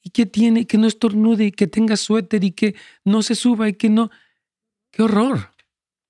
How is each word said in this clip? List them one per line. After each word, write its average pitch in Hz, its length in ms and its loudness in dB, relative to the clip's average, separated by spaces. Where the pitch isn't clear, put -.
¿Y 180 80 -18
qué 233 160 0
tiene? 226 400 0
Que 214 120 0
no 220 80 4
estornude, 214 600 0
y 202 60 -2
que 202 140 -2
tenga 214 300 -2
suéter 208 480 -2
y 190 80 -2
que 208 220 -4
no 208 180 2
se 226 120 -4
suba 220 340 0
y 208 60 -2
que - 140 -2
no". 220 220 2
¡Qué - 120 -2
horror! 214 480 0